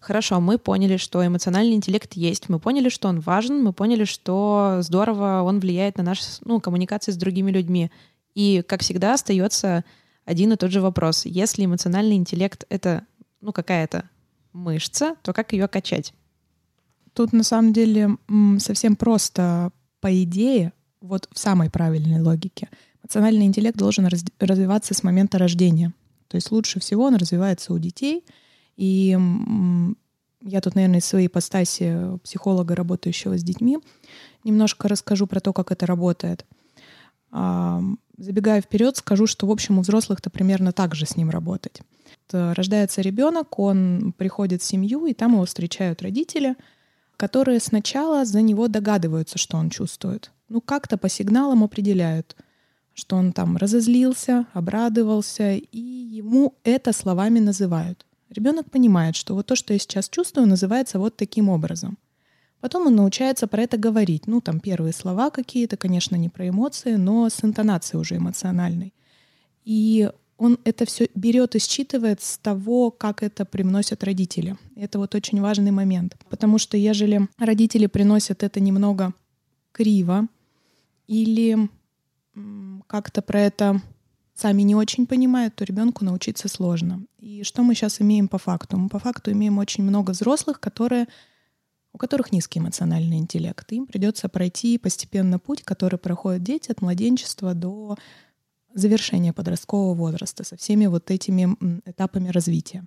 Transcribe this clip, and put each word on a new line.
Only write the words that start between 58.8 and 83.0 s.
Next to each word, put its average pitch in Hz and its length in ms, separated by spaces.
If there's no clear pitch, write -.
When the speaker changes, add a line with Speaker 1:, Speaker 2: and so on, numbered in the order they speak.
Speaker 2:
что - 180
вот 196 120
то, 254 100
что - 160
я 202 60
сейчас - 300
чувствую, 330 380
называется 196 520
вот 208 180
таким 208 320
образом. 170 500
Потом 339 260
он 254 80
научается 254 540
про 226 140
это 240 140
говорить. 208 520
Ну, 233 120
там 165 200
первые 165 320
слова 196 380
какие-то, 240 460
конечно, 180 400
не 170 120
про 180 200
эмоции, 226 460
но 214 340
с - 160
интонацией 208 560
уже 160 160
эмоциональной. 175 760
И 220 460
он 240 260
это 226 200
все 233 300
берет 233 420
и - 20
считывает 226 640
с - 160
того, 220 520
как 214 320
это 208 220
привносят 196 600
родители. 185 520
Это 208 220
вот 196 160
очень 202 260
важный 202 320
момент. 185 440
Потому 214 280
что - 180
ежели 208 520
родители 220 480
приносят 202 560
это 202 180
немного 196 520
криво 208 560
или, 220 640
м, 202 520
как-то 208 360